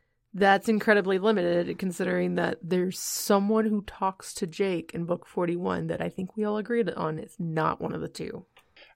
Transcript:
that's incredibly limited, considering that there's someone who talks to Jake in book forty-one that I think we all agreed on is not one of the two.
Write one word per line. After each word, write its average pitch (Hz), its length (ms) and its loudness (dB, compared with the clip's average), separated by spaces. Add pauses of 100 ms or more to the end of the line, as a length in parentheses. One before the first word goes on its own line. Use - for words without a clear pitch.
(340)
that's 196 360 4
incredibly 202 480 4
limited, 175 600 2
considering 180 560 0
that 175 260 0
there's 180 380 0
someone 214 640 2
who 214 220 0
talks - 480 -6
to - 120 -4
Jake 180 460 -2
in 165 120 -4
book 175 200 -4
forty-one 175 600 -2
that 165 140 -4
I 170 80 -2
think - 280 -8
we 214 60 -2
all 208 140 0
agreed 226 340 0
on 160 260 -4
is - 220 -12
not 160 420 -2
one 151 120 -4
of 160 80 -6
the 165 60 -6
two. - 380 -10 (500)